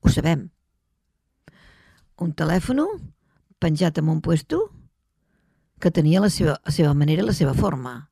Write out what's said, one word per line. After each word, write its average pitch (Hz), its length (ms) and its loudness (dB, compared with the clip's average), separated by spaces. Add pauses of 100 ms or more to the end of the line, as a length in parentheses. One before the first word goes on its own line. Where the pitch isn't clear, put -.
Ho - 80 6
sabem. 151 380 0 (1700)
Un 170 180 -4
telèfon 190 460 0 (800)
penjat 160 340 0
en 156 140 0
un 160 100 0
puesto 311 460 -2 (1160)
que 175 80 4
tenia 170 320 4
la 208 80 4
seva, 156 320 0
la - 80 -6
seva 147 240 2
manera 147 280 2
i - 40 0
la - 80 0
seva 135 200 0
forma. 127 400 -2 (160)